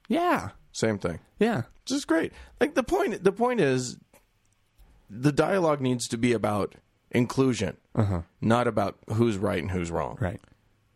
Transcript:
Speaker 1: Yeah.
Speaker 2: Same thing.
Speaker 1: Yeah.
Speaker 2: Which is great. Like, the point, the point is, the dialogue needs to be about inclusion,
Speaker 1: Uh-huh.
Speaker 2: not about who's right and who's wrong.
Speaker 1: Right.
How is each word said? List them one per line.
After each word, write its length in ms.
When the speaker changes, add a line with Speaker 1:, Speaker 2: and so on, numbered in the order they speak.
Speaker 1:
Yeah. 420
Speaker 2:
Same 280
thing. 200
Speaker 1:
Yeah. 240
Speaker 2:
Which 140
is 80
great. 260
Like, 140
the 80
point, 400
the 80
point 280
is, 380
the 220
dialogue 500
needs 260
to 100
be 160
about 420
inclusion, 640
Speaker 1:
Uh-huh. 260
Speaker 2:
not 260
about 300
who's 240
right 240
and 100
who's 200
wrong. 300
Speaker 1:
Right. 180